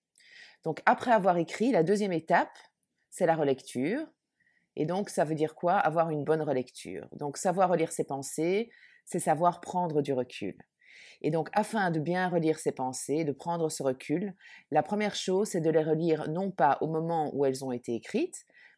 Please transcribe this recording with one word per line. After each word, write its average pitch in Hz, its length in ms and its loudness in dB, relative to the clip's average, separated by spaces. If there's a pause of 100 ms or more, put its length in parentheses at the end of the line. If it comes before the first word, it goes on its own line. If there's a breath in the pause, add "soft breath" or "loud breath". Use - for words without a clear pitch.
(640 loud breath)
Donc, 156 240 -4
après 240 240 4
avoir 185 260 6
écrit, 208 340 0
la 170 120 4
deuxième 196 280 2
étape, - 460 0 (540)
c'est 180 160 0
la 165 80 4
relecture. 151 720 -2 (680)
Et 151 120 -2
donc, 190 220 -4
ça 175 160 0
veut 156 100 -2
dire 151 180 0
quoi ? 175 200 0
Avoir 165 360 2
une 151 140 -2
bonne 156 180 2
relecture. 127 680 -4
Donc, 143 260 -8
savoir 180 320 2
relire 160 220 2
ses 156 140 -4
pensées, 165 640 -4 (340 loud breath)
c'est 180 140 -4
savoir 170 420 2
prendre 165 400 0
du 135 100 -2
recul. 127 460 -4 (640 loud breath)
Et 151 100 0
donc, 165 220 -2
afin 208 380 0
de 160 80 0
bien 180 300 0
relire 160 300 2
ses 143 120 -2
pensées, 135 540 -4
de 143 60 -2
prendre 165 380 -4
ce 151 140 -8
recul, 135 520 -2 (360 loud breath)
la 151 120 4
première 208 320 -2
chose, 196 340 0
c'est 175 120 -2
de 160 80 2
les 156 140 4
relire 156 460 0
non 185 200 -4
pas 151 320 2
au 156 60 0
moment 160 460 -2
où 139 120 2
elles 135 200 0
ont 131 60 -4
été 120 220 -4
écrites, - 520 -6 (320 soft breath)